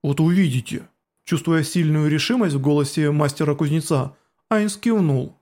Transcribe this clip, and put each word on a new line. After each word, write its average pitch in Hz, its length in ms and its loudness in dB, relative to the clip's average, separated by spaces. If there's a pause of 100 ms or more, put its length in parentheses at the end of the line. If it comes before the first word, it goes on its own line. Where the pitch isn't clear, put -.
вот 143 160 -2
увидите". 160 680 0 (360)
Чувствуя 160 380 0
сильную 156 480 0
решимость 160 460 0
в 139 40 -2
голосе 147 520 0
мастера-кузнеца, 147 1040 -2 (340)
Айнс 208 260 0
кивнул. 175 640 0